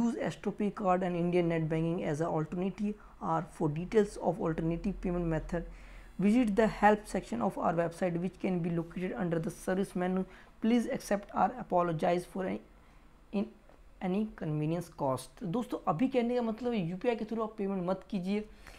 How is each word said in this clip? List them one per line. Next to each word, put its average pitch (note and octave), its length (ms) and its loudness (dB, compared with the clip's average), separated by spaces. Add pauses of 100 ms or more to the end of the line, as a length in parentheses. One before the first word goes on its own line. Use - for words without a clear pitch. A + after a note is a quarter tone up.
use A#3 260 2
Astro E3+ 320 -4
Pay G#3+ 80 2 (140)
card F#3 260 4
and F3 140 0
Indian F3 320 4
net E3 180 2
banking E3 400 2
as D3 100 0
a E3 140 0
alternative, F#3 580 -2 (380)
or E3 80 2 (160)
for E3+ 120 0 (120)
details G3+ 340 2 (140)
of E3+ 180 2
alternative E3+ 560 0
payment F3 320 0
method, E3 320 -2 (600)
visit G#3+ 360 6
the A3 160 6
help G#3 260 6 (120)
section A#3 320 -4
of F#3 180 0
our F#3+ 160 4
website, E3+ 400 0
which F3+ 240 -4
can F#3 180 0
be E3+ 140 0
located F3 460 -4
under E3 240 0
the E3+ 100 -2
service F#3+ 340 -2 (120)
menu। F#3 200 2 (400)
Please A#3 240 4 (100)
accept - 440 -4
our - 100 4 (140)
apologize F3 680 2
for F#3+ 120 -4
any, G3 140 -4 (720)
in G3+ 100 0 (600)
any F#3+ 160 0 (200)
convenience D#3 460 -2 (140)
cost।" C3 400 -2
दोस्तों, A3 360 -4 (100)
अभी F#3+ 200 2
कहने B3 280 2
का B3 60 2
मतलब A3+ 300 -2
है G3+ 180 0
यूपीआई A3+ 260 0
के A3 80 -6
through A3+ 180 -2
आप G#3+ 160 -4
पेमेंट G3 280 -2
मत F#3+ 240 -2
कीजिए, G3+ 380 -2 (300)